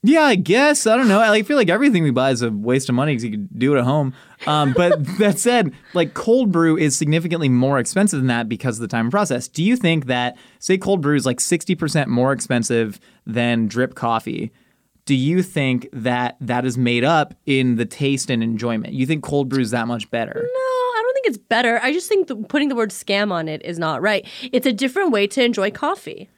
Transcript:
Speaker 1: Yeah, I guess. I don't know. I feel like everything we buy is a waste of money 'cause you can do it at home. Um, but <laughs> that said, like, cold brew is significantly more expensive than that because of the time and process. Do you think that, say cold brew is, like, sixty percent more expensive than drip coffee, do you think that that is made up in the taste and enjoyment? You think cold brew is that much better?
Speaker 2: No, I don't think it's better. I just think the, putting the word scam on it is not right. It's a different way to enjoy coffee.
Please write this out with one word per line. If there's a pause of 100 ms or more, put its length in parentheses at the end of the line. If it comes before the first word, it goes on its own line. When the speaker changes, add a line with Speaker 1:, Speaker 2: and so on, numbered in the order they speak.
Speaker 1:
Yeah,
I
guess.
I
don't
know.
I
feel
like
everything
we
buy
is
a
waste
of
money
'cause
you
can
do
it
at
home. (360)
Um,
but (140)
<laughs>
that
said, (220)
like,
cold
brew
is
significantly
more
expensive
than
that
because
of
the
time
and
process.
Do
you
think
that, (220)
say
cold
brew
is,
like,
sixty
percent
more
expensive (260)
than
drip
coffee, (560)
do
you
think
that
that
is
made
up (140)
in
the
taste
and
enjoyment?
You
think
cold
brew
is
that
much
better?
Speaker 2:
No, (400)
I
don't
think
it's
better.
I
just
think
the,
putting
the
word
scam
on
it
is
not
right. (260)
It's
a
different
way
to
enjoy
coffee.